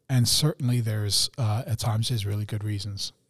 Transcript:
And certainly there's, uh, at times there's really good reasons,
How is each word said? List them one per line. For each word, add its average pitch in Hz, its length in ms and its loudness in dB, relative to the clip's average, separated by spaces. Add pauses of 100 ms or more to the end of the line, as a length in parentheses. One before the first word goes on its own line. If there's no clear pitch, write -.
And 123 180 4
certainly 123 540 2
there's, 107 560 0
uh, 110 280 0
at 117 140 -2
times 113 300 0
there's 113 160 -2
really 104 200 -2
good 107 180 -4
reasons, 101 500 -6 (160)